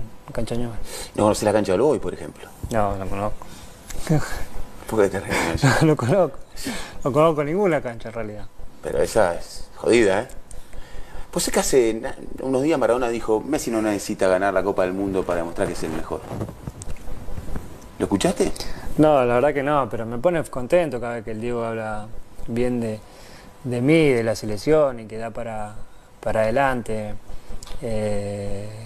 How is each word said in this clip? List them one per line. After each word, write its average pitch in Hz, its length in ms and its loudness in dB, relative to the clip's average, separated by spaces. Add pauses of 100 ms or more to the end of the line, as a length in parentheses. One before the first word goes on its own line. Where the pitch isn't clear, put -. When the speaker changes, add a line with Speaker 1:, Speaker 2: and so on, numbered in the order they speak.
(320)
Speaker 1:
cancha 120 240 -2
Newell's. - 600 -4
Speaker 2:
¿No 104 80 4
conocés 107 200 4
la 104 100 4
cancha 101 180 4
del 92 100 4
Boys, 135 200 4
por 90 120 -4
ejemplo? - 340 -12 (240)
Speaker 1:
No, 101 260 2
no 95 100 -6
conozco. 98 380 -2 (640)
<laughs> 156 100 6 (680)
Speaker 2:
¿Por 110 120 4
qué 98 80 6
te 98 100 -2
ríes? 87 440 -2
Speaker 1:
<laughs> 127 180 6
No, 160 60 6
no 151 80 6
conozco. 156 420 2 (680)
No 139 80 0
conozco 151 320 4
ninguna 160 380 0
cancha, 117 280 -8
en 104 60 -14
realidad. 104 300 -8 (360)
Speaker 2:
Pero 76 200 -2
esa 90 340 4
es - 400 -8
jodida, 104 460 4
¿eh? 131 60 -4 (1040)
Vos 175 100 -2
sé - 80 -2
que - 80 2
hace 123 360 4
na-, 127 200 -6 (260)
unos 131 220 0
días 151 160 2
Maradona 120 300 2
dijo, 110 320 2
"Messi 139 280 -2
no 113 120 0
necesita 104 480 0
ganar 95 240 4
la 95 100 4
Copa 95 200 2
del 92 100 0
Mundo 95 300 0
para 87 160 -2
demostrar 85 280 -2
que 87 60 -2
es - 100 -4
el 80 80 -4
mejor". 80 300 -6 (1800)
¿Lo 101 60 0
escuchaste? 170 460 2 (460)
Speaker 1:
No, 151 280 6
la 120 100 4
verdad 139 180 4
que 135 100 -2
no, 139 260 2
pero 113 160 -4
me 117 120 -6
pone 160 280 2
contento 131 540 0
cada 120 160 -6
vez 113 80 -8
que 117 80 -8
el 107 100 -6
Diego 120 220 -2
habla 110 440 -4 (400)
bien 120 320 0
de, 110 200 -4 (640)
de 120 180 -2
mí, 151 280 6
de 120 140 4
la 110 120 2
selección 131 640 2
y 110 60 -12
que 107 120 -10
da 113 140 -6
para, 110 420 -8 (480)
para 110 200 2
adelante. 110 720 0 (680)
Eh, 101 880 -2 (160)